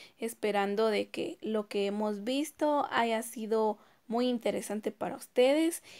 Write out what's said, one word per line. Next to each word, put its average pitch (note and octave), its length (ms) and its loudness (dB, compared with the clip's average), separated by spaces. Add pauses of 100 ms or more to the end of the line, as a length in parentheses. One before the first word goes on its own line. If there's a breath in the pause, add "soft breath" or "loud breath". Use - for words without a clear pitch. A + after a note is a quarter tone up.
(180 loud breath)
esperando G#3 680 0
de G#3 200 0
que E4+ 320 -6
lo G#3+ 260 -2
que G3+ 200 0
hemos G#3 380 -2
visto C#4+ 680 0
haya A3+ 320 0
sido A3 560 -2 (280 soft breath)
muy A#3+ 220 0
interesante A3 640 -2
para - 240 -6
ustedes D4 680 2 (180 loud breath)